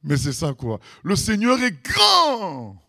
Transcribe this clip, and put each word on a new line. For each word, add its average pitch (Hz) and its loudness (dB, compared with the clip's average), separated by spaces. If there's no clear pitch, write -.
Mais 147 0
c'est 139 -2
ça 143 -4
quoi. 113 -6
Le 185 0
Seigneur 233 2
est 220 -2
grand 196 0